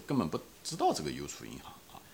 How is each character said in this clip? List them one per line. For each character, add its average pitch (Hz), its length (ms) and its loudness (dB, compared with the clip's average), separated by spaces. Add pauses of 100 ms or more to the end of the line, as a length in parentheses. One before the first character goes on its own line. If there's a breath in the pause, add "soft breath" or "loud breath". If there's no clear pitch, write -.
根 143 120 4
本 95 100 6
不 78 100 0 (280)
知 160 100 -4
道 349 180 6
这 - 80 0
个 76 80 0
邮 67 160 -4
储 57 200 -8
银 55 80 -8
行 - 180 -10 (220)
啊， - 20 -14 (180 loud breath)